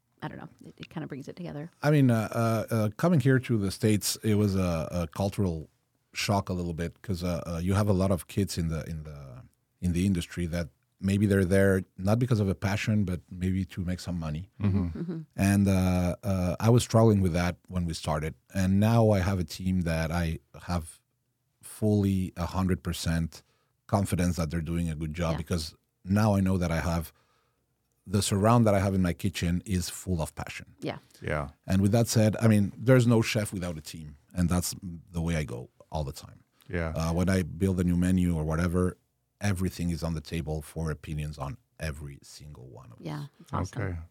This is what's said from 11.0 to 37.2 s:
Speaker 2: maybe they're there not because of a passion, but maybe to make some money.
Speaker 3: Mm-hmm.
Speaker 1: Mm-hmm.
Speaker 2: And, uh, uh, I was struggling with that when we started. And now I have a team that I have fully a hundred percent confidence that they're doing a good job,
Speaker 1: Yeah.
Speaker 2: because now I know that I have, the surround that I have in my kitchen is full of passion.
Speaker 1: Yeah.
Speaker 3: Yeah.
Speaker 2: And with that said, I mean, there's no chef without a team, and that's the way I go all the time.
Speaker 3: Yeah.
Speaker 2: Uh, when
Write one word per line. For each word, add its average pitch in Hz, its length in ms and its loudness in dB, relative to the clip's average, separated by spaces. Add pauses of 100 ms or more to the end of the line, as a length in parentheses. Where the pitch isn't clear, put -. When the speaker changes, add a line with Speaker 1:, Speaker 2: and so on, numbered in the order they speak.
Speaker 2:
maybe 101 220 4
they're 98 180 4
there 95 380 4 (160)
not 101 200 2
because 120 200 2
of 101 100 2
a 95 60 0
passion, 104 500 0
but 90 160 -4 (100)
maybe 92 340 -2
to 95 200 -8
make 90 140 -4
some 87 220 -6
money. 80 280 -6 (140)
Speaker 3:
Mm-hmm. 98 240 0 (140)
Speaker 1:
Mm-hmm. 170 180 -8 (160)
Speaker 2:
And, 101 340 4
uh, 90 540 2
uh, 92 380 0
I 107 100 2
was 120 140 6
struggling 113 380 6
with 92 100 2
that 87 240 0 (100)
when 90 200 -2
we 82 80 -4
started. 78 400 -4 (200)
And 95 240 2
now 110 320 6
I 104 100 4
have 92 200 0
a 87 40 -2
team 92 380 -2
that 80 300 -2
I 82 260 -2 (280)
have 85 340 -6 (640)
fully 98 720 0
a 87 100 -4
hundred 92 360 -2
percent 82 600 -4 (440)
confidence 90 500 0
that 82 140 -2
they're 85 100 -4
doing 85 280 -2
a 80 60 -4
good 78 200 -6
job, 85 180 -2
Speaker 1:
Yeah. 78 60 -2
Speaker 2:
because 80 360 -6 (300)
now 104 300 4
I 98 60 4
know 92 180 2
that 87 120 0
I 82 100 0
have, 82 320 -2 (920)
the 98 160 0
surround 110 440 4
that 101 80 6
I 98 60 4
have 98 140 0
in 95 80 2
my 87 100 2
kitchen 87 520 -2
is 92 240 -2
full 90 320 -4
of 76 140 -6
passion. - 320 -12 (140)
Speaker 1:
Yeah. - 180 -8 (220)
Speaker 3:
Yeah. 73 280 -4 (180)
Speaker 2:
And 95 140 2
with 98 120 4
that 117 160 2
said, 107 320 4
I 113 80 4
mean, 104 280 4
there's 123 300 4
no 117 160 6
chef 107 300 -4
without 87 260 -6
a - 20 -12
team, 76 360 -14 (180)
and 87 140 2
that's 87 260 0 (380)
the 85 80 -4
way 82 160 0
I 78 80 -2
go 60 260 -10 (200)
all 78 140 -4
the 67 80 -8
time. - 280 -18 (280)
Speaker 3:
Yeah. 85 280 -4
Speaker 2:
Uh, 82 160 -2
when 87 160 0